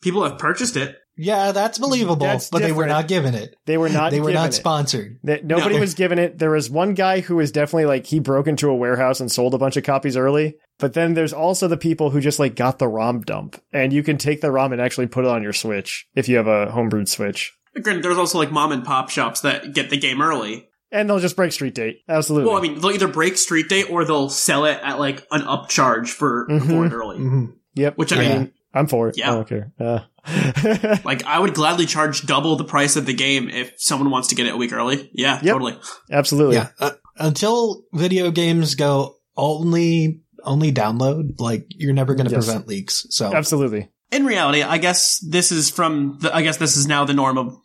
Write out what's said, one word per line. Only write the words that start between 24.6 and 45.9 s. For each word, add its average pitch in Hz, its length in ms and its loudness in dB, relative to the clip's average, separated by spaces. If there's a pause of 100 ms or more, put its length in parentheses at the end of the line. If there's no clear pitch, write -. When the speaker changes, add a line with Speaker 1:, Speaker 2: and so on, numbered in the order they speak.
Speaker 1:
it 147 160 0
at, 135 180 -4
like, 139 300 -4
an 147 100 0
upcharge 123 680 0
for, 123 400 -2
Speaker 3:
Mm-hmm. 147 180 2
Speaker 1:
for 165 160 4
it 170 80 0
early. 110 240 -8
Speaker 2:
Mm-hmm. 131 280 0 (320)
Speaker 3:
Yep. 143 200 0
Speaker 1:
Which, - 160 0
I - 40 0
Speaker 3:
I - 20 0
Speaker 1:
mean, 135 200 2
Speaker 3:
mean, 131 140 -4 (220)
I'm 139 120 2
for 117 220 2
it. - 80 -6
Speaker 1:
Yeah. 135 140 -2
Speaker 3:
I 123 40 0
don't 110 140 -4
care. 107 320 -6
Uh, 117 200 0 (260)
<laughs> 156 100 -4 (680)
Speaker 1:
Like, 131 200 -2
I 151 140 0
would 180 160 2
gladly 151 320 2
charge 151 400 -2
double 147 300 2
the 147 80 -4
price 143 320 2
of 143 100 -2
the 135 80 -2
game 135 340 0
if 123 280 -6
someone 139 340 0
wants 127 180 -2
to - 60 0
get 123 120 0
it 110 80 -2
a - 20 -6
week 120 160 -2
early. 127 400 -2
Yeah, 135 300 0
Speaker 3:
Yep. 175 100 4
Speaker 1:
totally. 123 260 -2 (320)
Speaker 3:
Absolutely. 143 460 4
Speaker 2:
Yeah. 113 120 0 (120)
Uh, 139 120 -2 (240)
until 208 760 0
video 180 380 2
games 165 440 2
go 139 420 0 (200)
only, 160 840 2 (240)
only 143 280 2
download, 127 680 0
like, 117 300 -2
you're 143 220 -2
never 135 220 2
gonna 131 160 2
Speaker 3:
Yes. 120 160 2
Speaker 2:
prevent 110 220 -4
leaks. 98 420 -6
So 104 220 -2
Speaker 3:
Absolutely. 139 560 0 (240)
Speaker 1:
In 277 120 2
reality, 151 380 2
I 165 160 0
guess 180 400 2 (100)
this 175 240 2
is 156 180 0
from 143 500 0